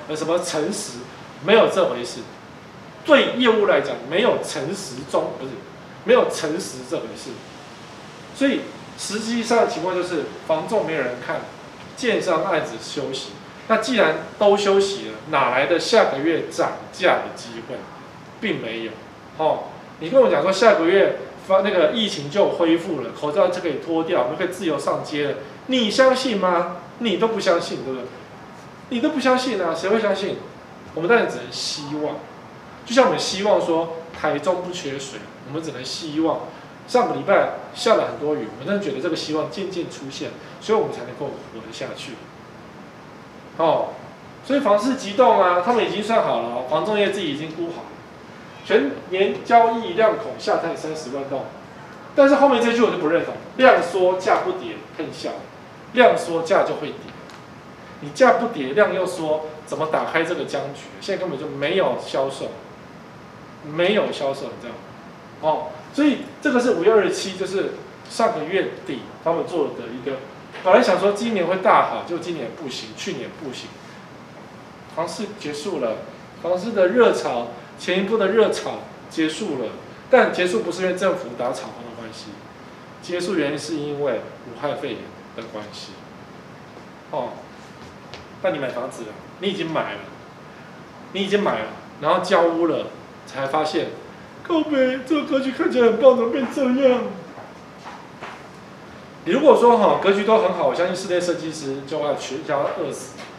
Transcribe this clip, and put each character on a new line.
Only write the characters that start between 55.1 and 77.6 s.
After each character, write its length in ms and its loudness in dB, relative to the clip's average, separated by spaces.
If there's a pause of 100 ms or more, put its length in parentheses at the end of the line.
笑， 180 -8 (640)
量 220 8
缩 260 -2
价 200 4
就 120 -2
会 140 -8
跌， 80 -10 (1040)
你 100 -12
价 240 8
不 140 0
跌， 260 -4
量 180 4
又 140 0
缩， 400 -2 (180)
怎 140 -6
么 80 -2
打 180 0
开 180 0
这 120 -2
个 100 -4
僵 160 -4 (140)
局？ 60 -16 (200)
现 160 -4
在 40 -4
根 100 -4
本 100 -6
就 60 -8
没 300 -2
有 280 2
销 240 -2
售， 220 -8 (1120)
没 300 0
有 180 0
销 220 -2
售， 80 -10
你 180 -12
知 60 -14
道 40 -12
吗？ 60 -12 (640)
哦， 260 0 (280)
所 100 4
以 140 4 (240)
这 80 0
个 100 4
是 120 4
五 120 2
月 80 8
二 100 8
十 80 2
七， 260 -4
就 100 -4
是 240 -2 (400)
上 220 2
个 120 -4
月 280 -2 (140)
底 140 -6 (240)
他 80 2
们 140 -2
做 220 0
的 180 -10
一 180 -10
个， 140 -4 (440)
本 120 6
来 80 10
想 180 4
说 120 4
今 200 -2
年 140 0
会 100 0
大 320 6
好， 180 -6
就 120 -4
今 160 -6
年 140 -6 (140)
不 60 -8
行， 260 -10
去 200 -6
年 160 -8 (120)
不 120 -8
行， 160 -12 (1200)
房 140 -4
市 160 -8 (160)
结 120 -8
束 280 -6
了， 160 -2 (460)
房 160 0
市 140 -6
的 160 6
热 240 6
潮， 360 -2 (300)